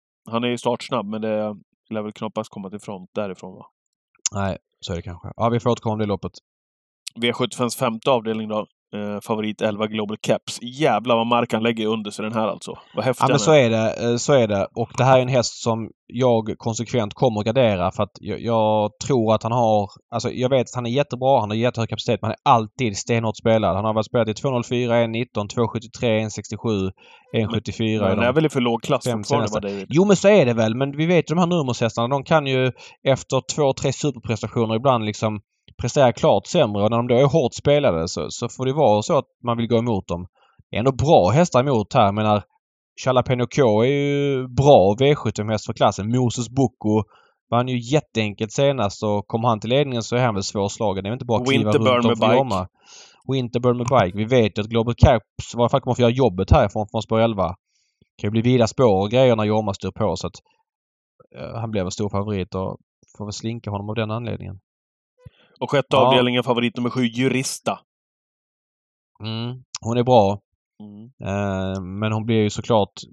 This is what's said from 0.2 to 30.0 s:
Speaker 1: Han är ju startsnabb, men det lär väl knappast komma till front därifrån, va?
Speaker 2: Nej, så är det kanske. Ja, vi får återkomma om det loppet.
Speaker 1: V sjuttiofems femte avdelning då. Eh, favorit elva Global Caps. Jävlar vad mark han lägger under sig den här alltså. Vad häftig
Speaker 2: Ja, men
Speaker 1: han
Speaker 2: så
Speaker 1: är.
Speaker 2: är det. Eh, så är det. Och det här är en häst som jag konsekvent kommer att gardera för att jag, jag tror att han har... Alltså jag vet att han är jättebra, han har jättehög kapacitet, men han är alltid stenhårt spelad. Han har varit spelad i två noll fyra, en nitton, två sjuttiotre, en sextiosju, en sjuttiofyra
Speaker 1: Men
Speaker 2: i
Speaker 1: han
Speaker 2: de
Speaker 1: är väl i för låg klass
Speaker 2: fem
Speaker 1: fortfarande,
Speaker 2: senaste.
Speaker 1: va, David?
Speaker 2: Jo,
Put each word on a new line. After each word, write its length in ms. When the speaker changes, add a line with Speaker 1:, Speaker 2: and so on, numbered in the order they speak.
Speaker 1:
Han 120
är 40
ju 100
startsnabb, 480
men 160
det 340
lär 120
väl 120
knappast 360
komma 200
till 100
front 360
därifrån, 400
va? 100
Speaker 2:
Nej, 240
så 140
är 40
det 60
kanske. 320
Ja, 140
vi 100
får 100
återkomma 240
om 60
det 60
loppet. 260
Speaker 1:
V 120
sjuttiofems 420
femte 360
avdelning 380
då. 160
Eh, 260
favorit 400
elva 260
Global 340
Caps. 400
Jävlar 540
vad 120
mark 260
han 100
lägger 240
under 240
sig 120
den 100
här 140
alltså. 260
Vad 100
häftig 180
Speaker 2:
Ja, 40
men 60
Speaker 1:
han 60
Speaker 2:
så 120
Speaker 1:
är. 140
Speaker 2:
är 40
det. 420
Eh, 40
så 180
är 140
det. 280
Och 220
det 60
här 140
är 40
en 60
häst 340
som 280
jag 500
konsekvent 560
kommer 260
att 60
gardera 460
för 120
att 160
jag, 200
jag 520
tror 300
att 80
han 80
har... 380
Alltså 200
jag 180
vet 120
att 140
han 100
är 40
jättebra, 500
han 100
har 80
jättehög 320
kapacitet, 320
men 60
han 80
är 120
alltid 400
stenhårt 400
spelad. 380
Han 100
har 80
varit 120
spelad 240
i 40
två 160
noll 140
fyra, 340
en 140
nitton, 360
två 200
sjuttiotre, 540
en 100
sextiosju, 600
en 160
sjuttiofyra 520
Speaker 1:
Men 60
Speaker 2:
i 80
Speaker 1:
han 80
Speaker 2:
de 60
Speaker 1:
är 40
väl 120
i 40
för 120
låg 220
klass 200
Speaker 2:
fem 200
Speaker 1:
fortfarande, 240
Speaker 2:
senaste. 200
Speaker 1:
va, 60
David? 160
Speaker 2:
Jo, 160